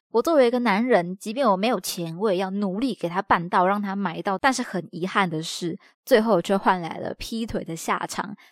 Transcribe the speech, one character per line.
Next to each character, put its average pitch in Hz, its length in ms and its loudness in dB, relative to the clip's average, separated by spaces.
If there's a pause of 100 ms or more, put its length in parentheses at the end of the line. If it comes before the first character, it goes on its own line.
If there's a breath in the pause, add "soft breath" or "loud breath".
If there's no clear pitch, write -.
(120)
我 226 100 2
作 330 140 2
为 254 120 8
一 - 20 2
个 247 100 0
男 233 280 2
人， 185 300 2
即 214 160 -8
便 269 120 0
我 190 120 4
没 208 100 0
有 247 140 2
钱， 165 360 -6
我 208 140 0
也 175 60 2
要 190 120 -2
努 196 300 -2
力 254 160 -2
给 170 140 -4
他 185 120 -2
办 185 280 0
到， 180 180 4
让 202 140 0
他 196 120 -4
买 175 280 -4
到。 190 160 -2
但 269 160 2
是 247 100 -4
很 - 280 -6
遗 165 140 -6
憾 185 240 0
的 160 140 -4
是， 170 340 -6 (280 soft breath)
最 220 160 6
后 214 200 4
却 196 140 0
换 190 240 2
来 - 200 -8
了 - 140 -6
劈 226 320 -8
腿 226 160 -6
的 165 140 -8
下 180 320 -4
场， 208 260 -8 (180 soft breath)